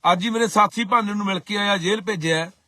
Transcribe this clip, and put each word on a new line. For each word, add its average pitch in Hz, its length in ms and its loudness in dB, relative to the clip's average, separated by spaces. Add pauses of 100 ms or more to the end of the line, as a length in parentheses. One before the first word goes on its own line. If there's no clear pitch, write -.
(120)
ਅੱਜ 180 120 0
ਹੀ 233 60 -2
ਮੇਰੇ 226 180 0
ਸਾਥੀ 214 360 2
ਭਾਨੇ 208 300 0
ਨੂੰ 208 120 -4
ਮਿਲ 190 140 -2
ਕੇ 208 160 -8
ਆਇਆ, 202 200 0
ਜੇਲ੍ਹ 196 260 -2
ਭੇਜਿਆ। 165 480 -2 (180)